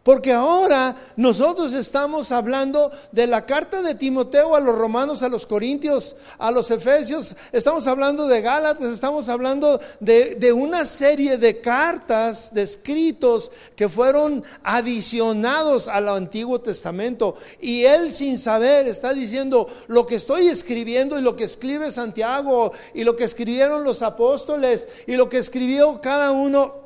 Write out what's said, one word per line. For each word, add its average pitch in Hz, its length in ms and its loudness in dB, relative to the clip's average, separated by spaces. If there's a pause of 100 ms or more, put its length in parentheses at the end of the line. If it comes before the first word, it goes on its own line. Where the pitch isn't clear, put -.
Porque 262 300 6
ahora 269 640 4 (220)
nosotros 254 560 2
estamos 277 580 -2
hablando 269 580 0 (220)
de 240 160 2
la 233 180 0
carta 311 360 -2
de 320 140 -2
Timoteo 269 600 2
a 294 60 4
los 247 140 2
romanos, 240 480 -2
a 254 60 -2
los 240 160 -6
corintios, 269 720 -2 (220)
a 226 140 -2
los 247 200 0
efesios, 262 640 0 (160)
estamos 254 340 0
hablando 277 400 0
de 247 160 2
Gálatas, 285 520 0
estamos 262 340 -4
hablando 262 520 0 (200)
de, 226 360 4
de 240 180 4
una 302 320 0
serie 285 520 2
de 220 220 2
cartas, 240 920 -2
de 208 100 0
escritos 254 880 -2 (240)
que 208 140 -2
fueron 269 520 2 (220)
adicionados 233 1300 -2
al 208 180 -2
Antiguo 214 540 -4
Testamento. 208 760 -4 (240)
Y 240 240 -2
él, 302 320 4
sin 269 240 -4
saber, 254 480 2
está 247 260 -4
diciendo, 262 540 -2 (200)
"Lo 233 200 2
que 240 80 -2
estoy 330 320 0
escribiendo 247 720 -2
y - 20 -2
lo 240 140 0
que - 80 -6
escribe 277 480 -6
Santiago 240 800 -2 (220)
y 226 100 -6
lo 233 140 2
que 233 80 0
escribieron 262 580 -2
los 262 180 -2
apóstoles 254 840 -2 (180)
y 247 120 -2
lo 254 100 4
que 247 120 -2
escribió 269 600 0
cada 285 320 0
uno 277 420 0 (120)